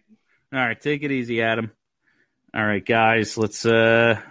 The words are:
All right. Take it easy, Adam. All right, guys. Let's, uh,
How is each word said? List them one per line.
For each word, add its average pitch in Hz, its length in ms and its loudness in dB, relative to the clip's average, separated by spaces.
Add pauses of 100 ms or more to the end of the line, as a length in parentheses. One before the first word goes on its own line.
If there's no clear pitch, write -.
(540)
All 135 60 -4
right. 117 200 -4
Take 147 240 -4
it 143 80 -6
easy, 120 300 -2
Adam. 113 300 -2 (800)
All 110 120 -2
right, 101 200 -2
guys. 113 520 2
Let's, 110 280 -4
uh, 113 540 4 (120)